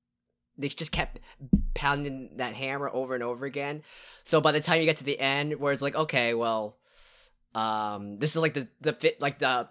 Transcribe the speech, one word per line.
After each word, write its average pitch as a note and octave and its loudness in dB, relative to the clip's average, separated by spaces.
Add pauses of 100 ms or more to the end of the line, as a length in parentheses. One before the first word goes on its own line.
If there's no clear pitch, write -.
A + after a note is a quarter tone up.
(560)
they C#3 -4
just - -2
kept - -2 (540)
pounding C#3 -2
that A#2+ -4
hammer C3+ -4
over C3 -2
and A#2+ -2
over A#2+ -4
again. C#3+ -6 (420)
So D#3+ 4
by D3+ 4
the D3+ 2
time E3 2
you D#3 2
get D#3 2
to B2+ -12
the C#3+ -2
end, C#3+ 0
where C#3+ 0
it's C3+ -2
like, C#3+ 0
"Okay, C3+ 2
well, A2+ 0 (800)
um, G#2 -2
this D3 2
is, E3 2
like, D#3 2
the, C3+ -4 (120)
the D3+ -2
fi-, D#3+ 2
like, C#3+ -2
the, B2+ 0